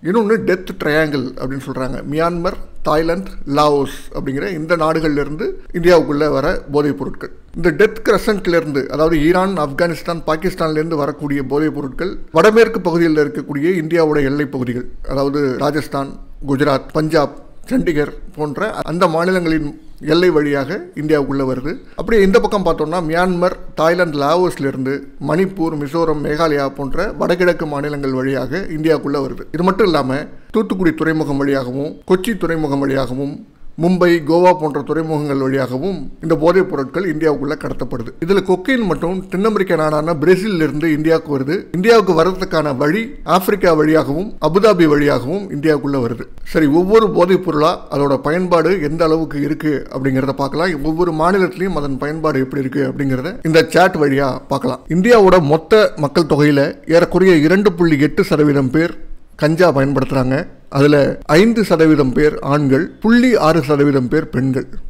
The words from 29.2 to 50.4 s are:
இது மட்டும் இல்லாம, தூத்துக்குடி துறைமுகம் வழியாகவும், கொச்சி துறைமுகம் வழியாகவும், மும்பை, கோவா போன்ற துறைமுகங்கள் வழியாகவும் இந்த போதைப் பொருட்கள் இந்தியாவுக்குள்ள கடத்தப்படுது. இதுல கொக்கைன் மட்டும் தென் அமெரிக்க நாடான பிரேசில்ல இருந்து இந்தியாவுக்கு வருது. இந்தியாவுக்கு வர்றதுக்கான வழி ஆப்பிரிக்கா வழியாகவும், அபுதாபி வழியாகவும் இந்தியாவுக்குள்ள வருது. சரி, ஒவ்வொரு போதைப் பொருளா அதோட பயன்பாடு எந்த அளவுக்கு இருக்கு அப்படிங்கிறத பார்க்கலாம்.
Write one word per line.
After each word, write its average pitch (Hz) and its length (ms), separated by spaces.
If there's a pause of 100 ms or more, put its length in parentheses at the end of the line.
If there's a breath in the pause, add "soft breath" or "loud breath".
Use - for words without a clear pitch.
இது 156 100
மட்டும் 190 240
இல்லாம, 139 300 (340 loud breath)
தூத்துக்குடி 190 440
துறைமுகம் 156 420
வழியாகவும், 139 580 (140)
கொச்சி 185 280
துறைமுகம் 160 420
வழியாகவும், 135 680 (360 soft breath)
மும்பை, 175 460
கோவா 175 320
போன்ற 151 220
துறைமுகங்கள் 151 540
வழியாகவும் 135 760 (100)
இந்த 165 140
போதைப் 175 340
பொருட்கள் 147 460
இந்தியாவுக்குள்ள 143 420
கடத்தப்படுது. 120 500 (180)
இதுல 196 160
கொக்கைன் 196 420
மட்டும் 180 440
தென் 196 160
அமெரிக்க 196 320
நாடான 156 380
பிரேசில்ல 185 400
இருந்து 156 380
இந்தியாவுக்கு 151 460
வருது. 147 340
இந்தியாவுக்கு 185 520
வர்றதுக்கான 170 520
வழி 175 380 (100)
ஆப்பிரிக்கா 190 480
வழியாகவும், 156 680
அபுதாபி 180 440
வழியாகவும் 147 640
இந்தியாவுக்குள்ள 147 440
வருது. 120 260 (240)
சரி, 160 220
ஒவ்வொரு 185 440
போதைப் 180 340
பொருளா 160 460
அதோட 139 260
பயன்பாடு 170 640
எந்த 160 220
அளவுக்கு 156 380
இருக்கு 151 480
அப்படிங்கிறத 135 420
பார்க்கலாம். 143 520